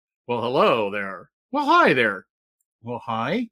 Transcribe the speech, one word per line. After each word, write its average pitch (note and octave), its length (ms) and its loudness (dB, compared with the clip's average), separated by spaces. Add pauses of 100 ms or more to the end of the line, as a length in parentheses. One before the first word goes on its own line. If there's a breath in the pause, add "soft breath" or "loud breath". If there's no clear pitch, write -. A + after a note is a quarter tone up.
(260)
Well, A#2+ 160 -2
hello B2 480 2
there. G2 400 -8 (220)
Well, C#4+ 140 -4
hi D#4 260 4
there. G#2+ 340 0 (560)
Well, A#2 220 -10
hi. C3+ 480 -4